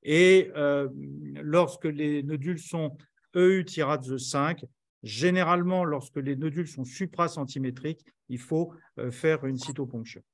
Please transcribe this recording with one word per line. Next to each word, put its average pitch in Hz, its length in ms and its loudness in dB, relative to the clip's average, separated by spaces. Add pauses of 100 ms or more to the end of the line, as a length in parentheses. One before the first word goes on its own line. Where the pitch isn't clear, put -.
Et, 185 540 8
euh, 143 320 2 (540)
lorsque 165 420 2
les 147 400 -2
nodules 151 340 -4
sont 156 380 -6 (400)
E 185 240 6
U 175 40 -2
tirades 135 540 -2
cinq, 143 460 -2 (400)
généralement, 175 800 2
lorsque 147 320 -4
les 139 180 -2
nodules 156 320 -4
sont 135 180 -8
supracentimétriques, 147 1200 -4 (260)
il 123 80 -6
faut, 165 340 -2 (260)
euh, 120 120 -4
faire 147 340 0
une 135 140 -4
cytoponction. 120 640 -8 (120)